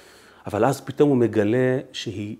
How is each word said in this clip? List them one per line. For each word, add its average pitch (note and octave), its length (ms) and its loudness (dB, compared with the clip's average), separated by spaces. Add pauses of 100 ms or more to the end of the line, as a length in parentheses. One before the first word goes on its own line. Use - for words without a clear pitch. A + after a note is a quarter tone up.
(460)
אבל G#2 180 0
אז C3 160 0
פתאום D3 280 0
הוא C#3 80 4
מגלה A#2+ 600 2 (140)
שהיא G#2 480 -10